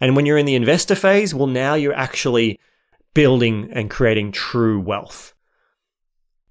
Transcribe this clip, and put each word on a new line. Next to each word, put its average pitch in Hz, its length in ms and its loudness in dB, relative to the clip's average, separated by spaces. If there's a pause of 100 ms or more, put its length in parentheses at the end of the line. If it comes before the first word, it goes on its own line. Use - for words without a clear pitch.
And 131 140 2
when 143 80 2
you're 147 140 2
in 143 80 2
the 139 80 0
investor 139 400 2
phase, 196 400 2
well, 139 120 -2
now 131 280 -2
you're 143 180 0
actually 120 680 -2 (540)
building 120 600 2
and 110 180 -6
creating 107 420 0
true 113 480 -2
wealth. - 540 -8 (1160)